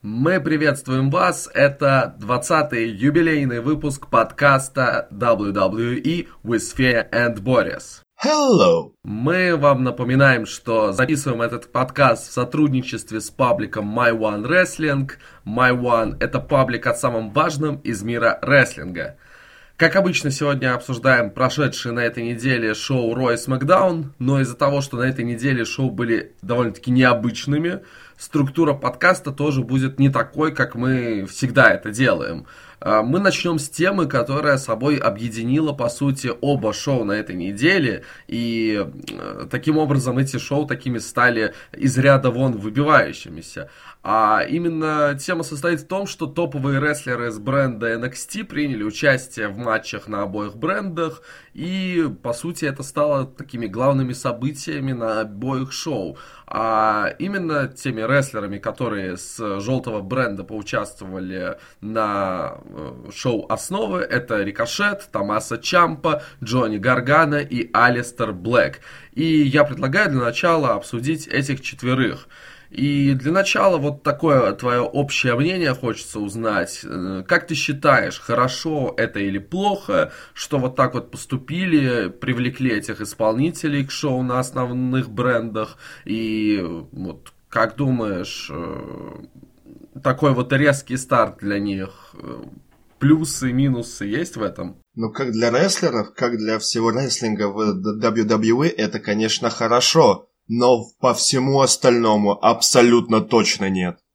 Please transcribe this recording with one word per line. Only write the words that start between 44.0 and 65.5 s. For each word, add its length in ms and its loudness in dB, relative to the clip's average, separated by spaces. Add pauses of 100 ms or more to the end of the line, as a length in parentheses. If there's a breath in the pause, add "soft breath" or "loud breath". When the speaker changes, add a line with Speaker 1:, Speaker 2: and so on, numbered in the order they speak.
Speaker 1:
А 420 4
именно 720 0
тема 240 -4
состоит 360 -4
в 80 -16
том, 200 -4
что 200 -8
топовые 520 -2
рестлеры 500 -2
из 100 -10
бренда 480 -2
N 180 -4
X 200 -10
T 180 -10
приняли 400 -4
участие 640 -2
в 100 -8
матчах 520 -4
на 140 -4
обоих 340 -6
брендах, 640 -4 (320 loud breath)
и, 560 -2 (120)
по 120 -4
сути, 320 -6
это 180 -6
стало 420 0
такими 400 -10
главными 460 0
событиями 800 -6
на 300 -2
обоих 500 -6
шоу. 460 -6 (280 loud breath)
А 720 0
именно 520 -2
теми 320 -6
рестлерами, 560 0
которые 580 -4
с 220 -14 (240)
желтого 400 -4
бренда 420 -4
поучаствовали 1120 -8 (220 loud breath)
на, 880 -4
э, 500 -14
шоу 320 -2
«Основы», 540 -4
это 420 -2
Рикошет, 680 -2
Томмасо 460 -4